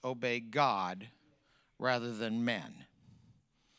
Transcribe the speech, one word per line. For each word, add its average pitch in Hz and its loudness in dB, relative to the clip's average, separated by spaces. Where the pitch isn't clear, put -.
obey 123 0
God 110 2
rather 120 0
than 113 0
men." 113 -4